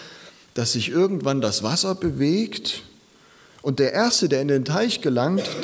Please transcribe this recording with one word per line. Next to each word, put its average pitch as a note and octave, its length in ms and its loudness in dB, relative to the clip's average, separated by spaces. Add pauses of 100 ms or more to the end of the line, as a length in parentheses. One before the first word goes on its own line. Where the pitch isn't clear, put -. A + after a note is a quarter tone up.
(540)
dass A#2 180 0
sich A2+ 180 -2
irgendwann D3+ 500 0
das G#2 240 0
Wasser F3 320 0
bewegt E3+ 840 -2 (800)
und C#3 180 -2
der C3+ 120 4
Erste, A3 360 2
der C#3 140 2
in C#3+ 60 0
den C#3 160 2
Teich G3+ 360 0
gelangt, D3 480 2 (160)